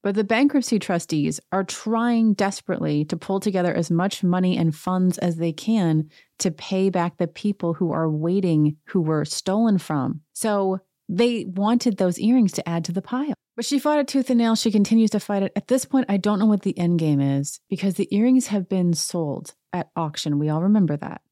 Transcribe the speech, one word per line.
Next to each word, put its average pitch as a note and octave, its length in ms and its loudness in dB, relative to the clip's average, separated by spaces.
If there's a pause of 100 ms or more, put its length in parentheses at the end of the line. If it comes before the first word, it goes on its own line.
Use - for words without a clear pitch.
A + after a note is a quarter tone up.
But G3+ 80 -2
the G#3+ 100 0
bankruptcy A#3+ 540 2
trustees D#3 600 -2 (120)
are F#3+ 120 0
trying A3+ 720 0
desperately D#3+ 720 -2
to E3 120 -4
pull G3 220 -4
together F#3 340 0
as E3 160 -2
much F3 340 0
money F3+ 320 2
and E3 200 0
funds F#3 420 0
as F3 200 -2
they E3+ 140 -2
can D#3+ 600 0 (260)
to F#3 140 -2
pay F#3+ 400 -2
back F3 260 -2
the F3 80 0
people E3+ 480 -4
who E3+ 180 -2
are D#3+ 160 -2
waiting, D#3 720 0 (120)
who F#3 120 0
were D#3 240 0
stolen G3+ 540 0
from. D3 420 -4 (100)
So G3 480 -2 (300)
they A3+ 360 0
wanted G3+ 520 0
those F3+ 220 0
earrings A3+ 320 4
to - 180 -6
add E3+ 160 -2
to F3+ 60 -8
the F#3 100 -4
pile. C4+ 320 -6 (220)
But A#3 100 -6
she C#4 140 0
fought D4+ 180 2
it C#4+ 100 0
tooth C4 220 0
and B3 80 4
nail. A3+ 160 4
She A3+ 160 0
continues G#3+ 400 4
to G#3+ 100 0
fight G3 220 -2
it. G3 140 -2
At - 140 -6
this B3+ 160 2
point, C4 220 0
I G3+ 100 2
don't G#3 200 0
know G3+ 80 2
what G#3 160 4
the - 160 -2
end F3 220 2
game D3+ 200 2
is C#3 480 0
because F#3+ 280 -2
the - 200 -2
earrings B3 300 4
have G3 240 -4
been F3+ 240 2
sold - 640 -6 (180)
at F3 220 -6
auction. D3+ 420 -2
We D3+ 120 0
all D#3 120 0
remember F#3 360 4
that. - 240 -10 (100)